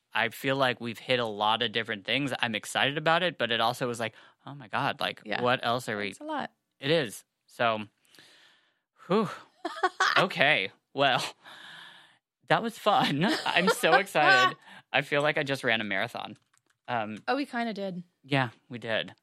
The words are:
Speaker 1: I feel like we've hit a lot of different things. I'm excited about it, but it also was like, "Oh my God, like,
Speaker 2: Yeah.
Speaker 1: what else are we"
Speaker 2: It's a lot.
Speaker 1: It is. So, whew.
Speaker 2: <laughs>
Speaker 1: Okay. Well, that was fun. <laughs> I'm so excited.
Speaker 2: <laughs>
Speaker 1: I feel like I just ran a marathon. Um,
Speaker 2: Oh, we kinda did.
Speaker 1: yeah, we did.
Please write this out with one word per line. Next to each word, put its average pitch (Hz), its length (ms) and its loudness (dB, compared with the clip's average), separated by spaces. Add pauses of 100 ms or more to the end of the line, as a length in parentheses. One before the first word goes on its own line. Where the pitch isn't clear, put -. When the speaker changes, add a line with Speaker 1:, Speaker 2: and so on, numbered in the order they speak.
(120)
Speaker 1:
I 113 160 0
feel 135 280 -2
like 127 240 0
we've 117 180 -8
hit 127 220 0
a 120 60 -2
lot 107 360 0
of 110 100 -2
different 110 320 -4
things. 127 360 -2
I'm 117 140 -2
excited 120 440 0
about 165 240 2
it, 170 160 -4
but 117 120 -2
it 113 100 0
also 120 280 0
was 117 120 -6
like, 110 140 -4 (320)
"Oh 139 80 -14
my 127 140 -18
God, 120 320 -2
like, 95 240 -4
Speaker 2:
Yeah. 104 180 -4
Speaker 1:
what 123 220 2
else 123 240 -2
are 110 80 -4
we" 104 120 -4
Speaker 2:
It's 98 120 -12
a 302 40 -16
lot. 302 260 -8 (300)
Speaker 1:
It 139 100 -2
is. 143 340 -2 (220)
So, 110 400 0 (1200)
whew. 190 220 2 (360)
Speaker 2:
<laughs> - 540 -2
Speaker 1:
Okay. 147 520 2 (240)
Well, 139 280 2 (1300)
that 165 140 4
was 233 160 -6
fun. 165 460 2 (140)
<laughs> - 80 -6
I'm - 220 2
so 339 260 2
excited. 381 600 4 (180)
Speaker 2:
<laughs> - 180 -18
Speaker 1:
I 139 100 4
feel 143 200 0
like 151 160 2
I 156 60 0
just 135 180 -2
ran 113 180 2
a 107 40 -2
marathon. 101 520 -4 (520)
Um, 107 300 -4 (100)
Speaker 2:
Oh, 254 80 0
we 277 100 -4
kinda 233 260 -6
did. 190 300 -8 (220)
Speaker 1:
yeah, 135 240 0 (200)
we 123 100 -10
did. 110 440 -4